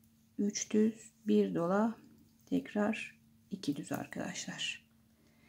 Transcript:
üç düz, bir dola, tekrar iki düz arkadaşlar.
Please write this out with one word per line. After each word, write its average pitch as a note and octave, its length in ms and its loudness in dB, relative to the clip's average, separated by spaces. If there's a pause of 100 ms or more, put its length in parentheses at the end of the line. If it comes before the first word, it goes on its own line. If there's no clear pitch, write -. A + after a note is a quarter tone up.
(380)
üç - 360 -2
düz, A3 380 2 (140)
bir G#3 300 4
dola, G3+ 400 2 (500)
tekrar - 760 -2 (320)
iki D3 240 -4
düz - 160 -10
arkadaşlar. - 920 -8 (640)